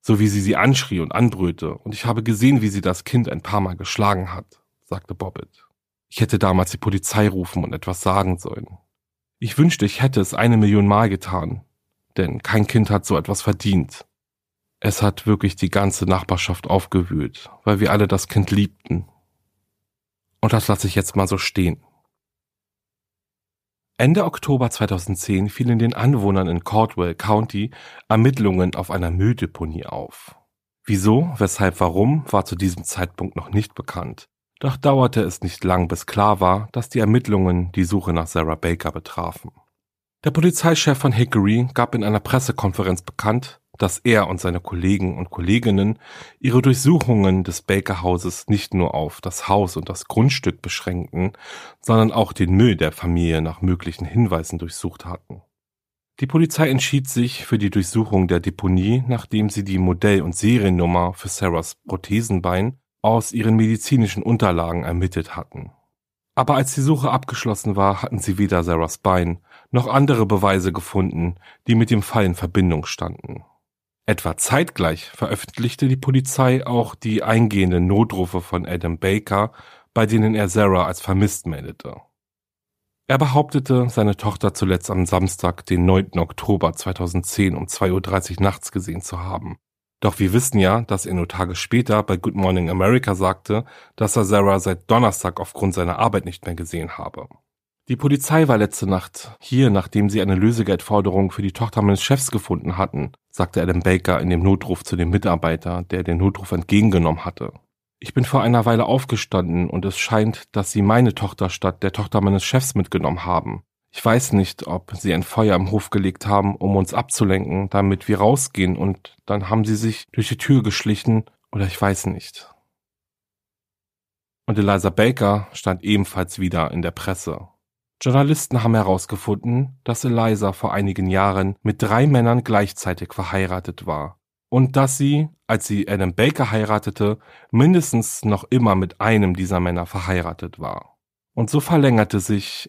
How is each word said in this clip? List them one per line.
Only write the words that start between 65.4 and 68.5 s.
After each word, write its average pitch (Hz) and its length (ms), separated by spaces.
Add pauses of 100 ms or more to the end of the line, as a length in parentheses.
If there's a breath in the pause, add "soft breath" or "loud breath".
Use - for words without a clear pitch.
Aber 131 200
als 135 200
die 139 80
Suche 139 280
abgeschlossen - 640
war, 98 280
hatten - 160
sie 95 200
weder 92 240